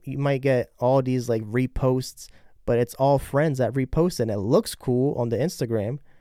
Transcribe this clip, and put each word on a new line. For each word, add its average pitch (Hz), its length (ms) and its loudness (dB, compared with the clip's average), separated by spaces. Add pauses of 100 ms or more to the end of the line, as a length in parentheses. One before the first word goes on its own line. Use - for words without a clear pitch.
you 139 120 -8
might 139 220 0
get 131 380 0
all 131 240 4
these, 127 260 -2
like, 113 140 0
reposts, 127 880 -2 (360)
but 117 140 2
it's 120 160 0
all 139 240 4
friends 139 400 0
that 117 140 0
repost 147 480 0
it, - 0 -
and 113 100 -2
it 104 80 -2
looks 131 380 0
cool 127 400 0
on 120 140 -2
the 113 60 0
Instagram. 117 600 -2 (220)